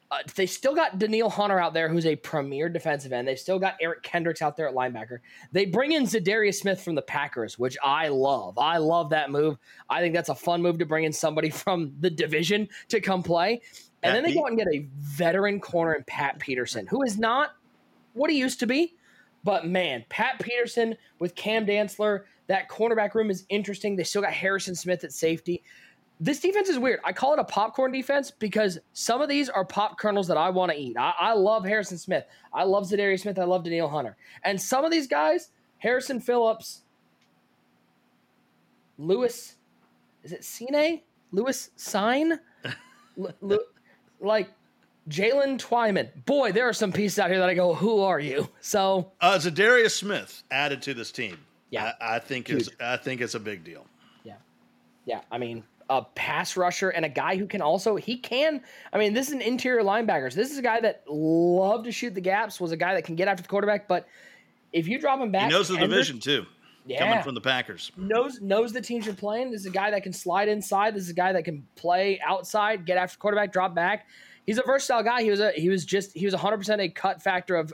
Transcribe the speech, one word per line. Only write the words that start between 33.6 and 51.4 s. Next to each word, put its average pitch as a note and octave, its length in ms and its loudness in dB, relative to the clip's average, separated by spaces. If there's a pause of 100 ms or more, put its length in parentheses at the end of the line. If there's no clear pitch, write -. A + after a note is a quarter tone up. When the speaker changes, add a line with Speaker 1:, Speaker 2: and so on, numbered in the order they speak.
Speaker 1:
Danielle E3 240 0
Hunter. C#3+ 300 -6 (260)
And G3 160 0
some C4+ 240 0
of D#4+ 60 2
these D#4+ 160 0
guys, D#4 420 0 (300)
Harrison B3+ 420 -2
Phillips, A3+ 640 0 (2250)
Lewis, A3 580 -2 (640)
is D#3+ 100 -14
it - 100 -12
Cine? D4 580 -2 (320)
Lewis B3 440 -2
Sign? C4+ 600 0 (260)
Speaker 2:
<laughs> - 540 -14
Speaker 1:
L-, F#3+ 140 -8 (180)
L-, G#4 80 4 (640)
like, G#3 300 0 (580)
Jalen B3+ 520 2
Twyman. G3 640 0
Boy, C4 280 4
there A#3+ 160 2
are G#3+ 40 0
some G3+ 200 0
pieces G3+ 260 0
out F3+ 120 2
here F#3+ 100 4
that F3+ 80 4
I F#3 60 2
go, F3+ 200 4
"Who G3+ 260 2
are F#3 200 2
you?" C#3+ 280 -2 (120)
So F#3+ 600 0
Speaker 2:
Uh, F#3 180 6
Zadarius G3+ 540 4
Smith F#3 580 -6
added C#3 320 -2
to C#3 120 -6
this A#2 160 -10
team. G2 280 -8 (320)